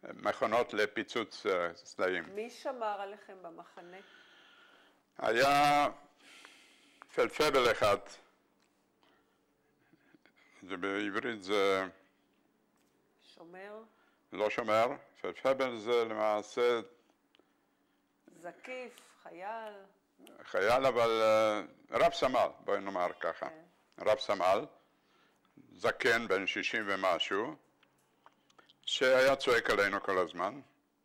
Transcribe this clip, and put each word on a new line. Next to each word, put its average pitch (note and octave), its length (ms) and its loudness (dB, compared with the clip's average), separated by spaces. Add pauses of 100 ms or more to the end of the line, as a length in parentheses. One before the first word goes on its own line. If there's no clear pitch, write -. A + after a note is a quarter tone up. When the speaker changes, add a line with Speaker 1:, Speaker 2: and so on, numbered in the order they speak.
(120)
Speaker 1:
מכונות A2 600 -2
לפיצוץ, G#2+ 720 -4
אה, F2 280 0
סלעים. F#2 500 -4 (100)
Speaker 2:
מי A3 160 -8
שמר A3+ 500 -8
עליכם G3+ 420 -14
במחנה? F3 540 -20 (1200)
Speaker 1:
היה C#3+ 720 4 (1300)
פלפבל B2+ 580 2
אחד, G2+ 260 2 (2750)
זה F#2+ 140 -8
בעברית G2+ 680 -4
זה G2 440 2 (1500)
Speaker 2:
שומר? F#3+ 480 -16 (500)
Speaker 1:
לא G#2 180 2
שומר, A2+ 360 2 (340)
פלפבל B2+ 580 -2
זה A#2 260 0
למעשה A2 760 0 (1600)
Speaker 2:
זקיף, B3 500 -14 (300)
חייל? G#3 500 -12 (680)
Speaker 1:
חייל, A#2+ 440 2
אבל, A#2 240 2 (120)
אה, A2 380 4 (300)
רב - 220 4
סמל, B2+ 360 2 (120)
בואי G2+ 200 -2
נאמר F#2+ 280 -2 (120)
ככה. E2 280 -6
Speaker 2:
כן. D#3+ 160 -16 (340)
Speaker 1:
רב G#2+ 200 2
סמל, G2 460 2 (1080)
זקן, A#2 560 0
בן F#2+ 180 2
שישים G#2+ 400 -2
ומשהו, G2 720 0 (1300)
שהיה C3 540 4
צועק B2 340 2
עלינו G2+ 320 2
כל F#2+ 160 0
הזמן, F2+ 420 -2 (440)